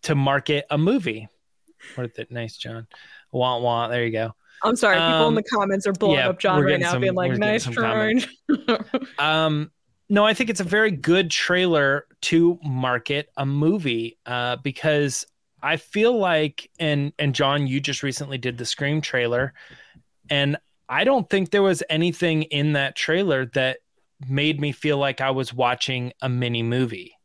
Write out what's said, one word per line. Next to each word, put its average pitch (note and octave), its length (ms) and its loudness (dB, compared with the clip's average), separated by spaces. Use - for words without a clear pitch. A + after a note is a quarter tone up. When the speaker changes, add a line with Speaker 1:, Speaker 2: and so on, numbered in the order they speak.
Speaker 1:
to D#3+ 120 -2
market C#3 560 0
a D3+ 80 0
movie. D#3 480 0
What B2+ 120 -6
is - 80 -14
it? A2+ 140 -12
Nice, A#2 260 -10
John. A2+ 300 -12
Wah, B2 260 0
wah. A#2 300 0
There A#2+ 160 0
you A2+ 80 -2
go. A2+ 240 -4
Speaker 2:
I'm A#3+ 140 2
sorry. G3+ 220 4
People E3 100 2
in D#3+ 140 4
Speaker 1:
Um, D#3 120 4
Speaker 2:
the A3 80 0
comments G3 460 -2
are G3 40 0
blowing F#3 260 2
Speaker 1:
yeah, B2+ 100 2
Speaker 2:
up F3+ 100 -2
John F#3 200 2
Speaker 1:
we're C#3+ 80 4
Speaker 2:
right C#3+ 60 2
Speaker 1:
getting - 120 0
Speaker 2:
now, - 80 0
Speaker 1:
some, F3+ 80 0
Speaker 2:
being F#3+ 140 0
like, F3+ 160 0
Speaker 1:
we're - 80 0
getting G#3 140 0
Speaker 2:
"Nice A#3 120 -2
Speaker 1:
some A3+ 100 -6
Speaker 2:
try." A3+ 400 0
Speaker 1:
comments. - 1000 -2
Speaker 2:
<laughs> - 40 -10
Speaker 1:
Um, D3+ 540 0
no, G#3 160 4
I A3 100 4
think A#3+ 140 -2
it's G3+ 120 -4
a G3 40 -2
very G#3 280 2
good E3+ 360 2
trailer D#3 760 2
to E3+ 420 4
market B2+ 760 -2
a C#3 80 -4
movie, C#3 800 0
uh, B2 360 -2
because D3 640 -2
I D3+ 160 -2
feel A3+ 400 0
like, D#3+ 600 0
and, D3 400 -2
and C#3+ 160 0
John, C#3+ 320 2
you C3 140 -2
just C#3 240 -6
recently C#3 340 -6
did A#2+ 200 -6
the B2 60 -8
Scream D3 360 -2
trailer, B2 540 -2
and C#3+ 260 2
I D3 120 0
don't B3+ 240 2
think F#3+ 220 0
there G3+ 120 4
was F#3+ 280 2
anything D#3+ 540 0
in D3 300 0
that C#3 200 -2
trailer D#3 600 0
that C3 240 0
made C#3+ 320 0
me D3 120 -2
feel D3 260 0
like C#3 220 0
I C3+ 120 0
was C3 200 -4
watching B2 600 -2
a C3 60 -2
mini A#2+ 340 -2
movie. A#2 640 -2